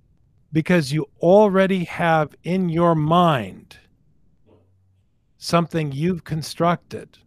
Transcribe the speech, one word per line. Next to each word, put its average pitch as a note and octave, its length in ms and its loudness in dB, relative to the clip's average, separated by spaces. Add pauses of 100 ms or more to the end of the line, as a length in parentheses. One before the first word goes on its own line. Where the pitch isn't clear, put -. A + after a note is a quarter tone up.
(520)
because D#3 400 0
you D#3 140 -4 (140)
already F#3+ 640 4
have D#3+ 500 -2 (100)
in F3+ 240 -2
your E3+ 260 2
mind D3+ 840 0 (1600)
something D#3+ 540 -4
you've E3 320 -4
constructed. - 1040 -6